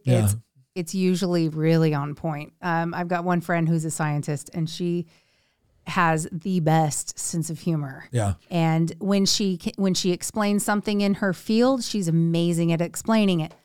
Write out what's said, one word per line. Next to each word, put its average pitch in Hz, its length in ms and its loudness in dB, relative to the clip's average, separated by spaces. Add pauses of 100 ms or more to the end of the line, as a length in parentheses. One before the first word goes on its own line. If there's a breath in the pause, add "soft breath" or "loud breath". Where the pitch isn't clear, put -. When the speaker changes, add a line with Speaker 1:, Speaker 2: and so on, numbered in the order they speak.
Speaker 1:
Yeah. 120 200 4
Speaker 2:
it's, 101 120 2 (380)
it's 175 200 -6
usually 180 560 2
really 160 420 2
on 147 220 -4
point. 151 380 -8 (100)
Um, 165 320 -2
I've 175 140 -4
got 175 160 -2
one 175 180 2
friend 170 260 0
who's 165 160 2
a 160 60 -4
scientist, 147 640 -4
and 165 160 -4
she 175 360 -4 (800)
has 160 440 0
the 185 300 -2
best 160 580 0
sense - 320 -4
of 160 100 -8
humor. 147 520 -4
Speaker 1:
Yeah. 104 220 0 (160)
Speaker 2:
And 165 480 2
when 196 260 2
she 190 320 0
ca-, - 200 -6
when 190 180 0
she 180 180 0
explains 208 520 -2
something 208 360 0
in 202 140 2
her 190 180 0
field, 233 500 2
she's 196 260 -2
amazing 170 640 2
at 160 80 0
explaining 190 600 0
it. 156 140 -8 (100)